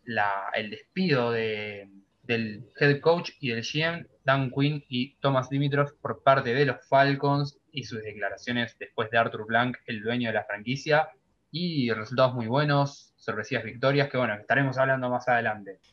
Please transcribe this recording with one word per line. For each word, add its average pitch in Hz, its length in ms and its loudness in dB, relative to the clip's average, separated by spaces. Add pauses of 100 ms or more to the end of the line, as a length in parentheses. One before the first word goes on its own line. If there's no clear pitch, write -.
la, 104 500 -2
el 107 160 -4
despido 127 640 0
de, 107 580 -4 (340)
del 113 540 -4
head 143 220 4
coach 170 400 2
y 127 120 -4
del 113 120 -4
G 151 220 -2
M, 165 200 -6 (200)
Dan 135 260 2
Quinn 143 380 0
y 123 320 -4
Thomas 131 280 0
Dimitroff, 139 520 0
por - 220 -8
parte 127 300 4
de 143 120 4
los 123 240 -2
Falcons 139 680 2 (140)
y 123 140 -10
sus 110 180 -10
declaraciones 107 720 -6
después - 320 -6
de 117 80 0
Arthur 113 300 0
Blank, 120 380 2
el 107 180 -8
dueño 120 240 -2
de 110 60 -2
la 107 100 0
franquicia, 139 640 -2 (440)
y 156 380 -2
resultados 120 460 2
muy 113 120 -4
buenos, 143 680 0
sorpresivas 107 480 -6
victorias, 135 460 0
que 131 80 -4
bueno, 117 180 0
estaremos 127 420 0
hablando 131 320 2
más 123 180 -4
adelante. 107 520 -2 (140)